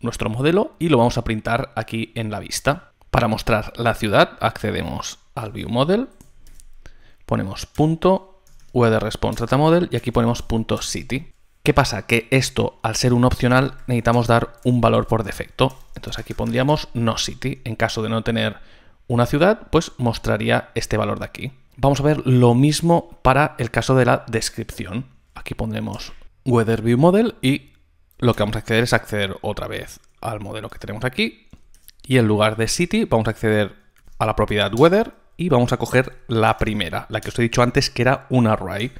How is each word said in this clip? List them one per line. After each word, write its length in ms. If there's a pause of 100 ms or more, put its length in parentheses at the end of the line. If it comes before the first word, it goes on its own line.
nuestro 280
modelo, 500
y 100
lo 80
vamos 200
a 60
printar 540
aquí 380
en 140
la 120
vista. 500 (180)
Para 200
mostrar 480
la 160
ciudad, 480
accedemos 760 (140)
al 200
View 160
Model, 400 (1160)
ponemos 400
punto 800 (300)
Weather 280
Response 380
Data 160
Model 340
y 60
aquí 160
ponemos 300
punto 400
City. 520 (300)
¿Qué 100
pasa? 320
Que 260
esto, 520
al 140
ser 160
un 100
opcional, 540 (100)
necesitamos 400
dar 280 (100)
un 160
valor 260
por 160
defecto. 560 (160)
Entonces 240
aquí 140
pondríamos 600
no 240
city, 460
en 140
caso 240
de 80
no 140
tener 340 (500)
una 180
ciudad, 460
pues 260
mostraría 800
este 220
valor 220
de 60
aquí. 280 (260)
Vamos 200
a 40
ver 220
lo 300
mismo 640
para 380
el 100
caso 240
de 120
la 220
descripción. 800 (300)
Aquí 180
pondremos 580 (320)
Weather 380
View 160
Model 420
y 340 (440)
lo 160
que 80
vamos 140
a 40
acceder 240
es 100
acceder 480
otra 260
vez 320 (200)
al 200
modelo 300
que 100
tenemos 260
aquí. 440 (540)
Y 140
en 80
lugar 320
de 100
city 360
vamos 240
a 40
acceder 440 (420)
a 80
la 100
propiedad 380
weather 400 (220)
y 140
vamos 220
a 60
coger 500
la 300
primera, 520
la 120
que 80
os 80
he 60
dicho 180
antes 300
que 100
era 300
un 160
array. 520